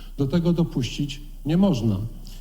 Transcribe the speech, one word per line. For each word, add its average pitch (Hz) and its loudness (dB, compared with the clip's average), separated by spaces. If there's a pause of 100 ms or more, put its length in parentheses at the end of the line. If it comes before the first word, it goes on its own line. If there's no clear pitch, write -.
(180)
Do 143 2
tego 170 4
dopuścić 147 -2 (240)
nie 156 2
można. 117 4 (440)